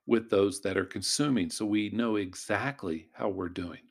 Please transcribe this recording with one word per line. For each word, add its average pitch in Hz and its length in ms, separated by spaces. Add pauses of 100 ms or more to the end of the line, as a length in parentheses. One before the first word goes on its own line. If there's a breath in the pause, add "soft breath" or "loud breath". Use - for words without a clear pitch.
with 113 240
those 98 300
that 95 160
are 95 80
consuming 104 640
so - 140
we 104 260
know 110 260
exactly 98 960
how - 180
we're 92 180
doing. 85 320 (100)